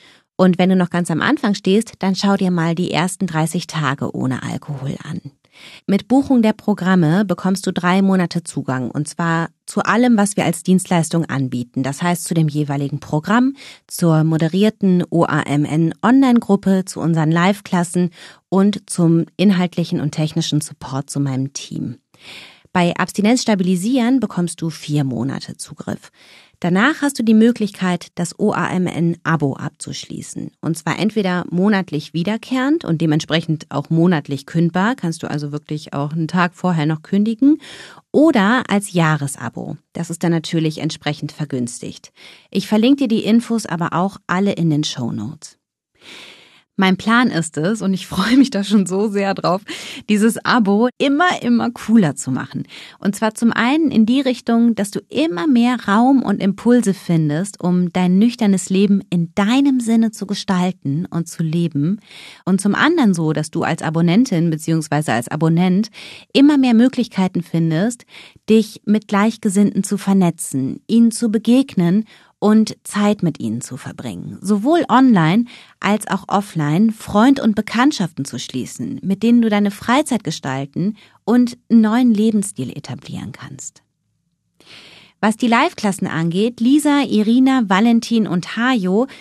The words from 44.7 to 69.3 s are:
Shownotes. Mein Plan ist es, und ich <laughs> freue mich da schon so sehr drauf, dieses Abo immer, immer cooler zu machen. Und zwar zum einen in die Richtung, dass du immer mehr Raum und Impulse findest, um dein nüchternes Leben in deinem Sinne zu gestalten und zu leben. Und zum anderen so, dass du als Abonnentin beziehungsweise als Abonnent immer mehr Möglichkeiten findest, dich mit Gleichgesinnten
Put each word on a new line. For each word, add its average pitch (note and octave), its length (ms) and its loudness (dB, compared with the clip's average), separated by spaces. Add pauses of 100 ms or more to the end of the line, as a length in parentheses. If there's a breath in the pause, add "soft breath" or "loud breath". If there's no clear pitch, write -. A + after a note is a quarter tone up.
Shownotes. A2+ 720 -8 (1160 loud breath)
Mein F#3+ 220 2
Plan A#3 320 2
ist D#3+ 280 -4
es, F#3+ 260 -2
und F#3+ 100 0
ich F#3 140 -6
<laughs> - 0 -
freue A3 280 0
mich C4+ 140 6
da G3 140 -4
schon G3 240 2
so G3 200 -2
sehr G3 280 -2
drauf, - 260 -2 (480 loud breath)
dieses G#3+ 340 2
Abo G#3+ 540 2
immer, D4 460 0
immer A#3 260 0
cooler G#3+ 460 2
zu - 160 -6
machen. B2+ 320 -6 (340 loud breath)
Und G3+ 180 -2
zwar - 200 -4
zum A3+ 160 0
einen C#4 400 0
in A3 160 2
die C4 140 2
Richtung, A#3 520 0
dass G#3 160 -4
du - 100 -8 (100)
immer E4+ 360 -2
mehr A#3+ 320 2 (100)
Raum A#3+ 360 4
und - 180 -2
Impulse G3+ 540 2
findest, D#3+ 680 -2
um F3+ 300 0
dein F3+ 240 2
nüchternes G#3 540 2
Leben G3 400 2
in E3+ 240 -2
deinem B3+ 460 2
Sinne A3+ 280 2
zu G#3+ 160 -10
gestalten F3+ 800 -2
und E3+ 220 -4
zu - 160 -6
leben. E3 560 -2 (440 loud breath)
Und F#3+ 160 2
zum G3+ 140 0
anderen C#4 400 4
so, D#3+ 200 0
dass D3+ 180 -4
du E3 100 -4
als - 220 -2
Abonnentin E3+ 680 2
beziehungsweise D#3 640 -2
als A#2 140 -2
Abonnent F3 640 0 (440 loud breath)
immer C#4+ 240 6
mehr B3+ 160 4
Möglichkeiten A3 720 0
findest, E3 600 -2 (440 loud breath)
dich A3 360 2
mit G#3 220 0
Gleichgesinnten G3+ 760 0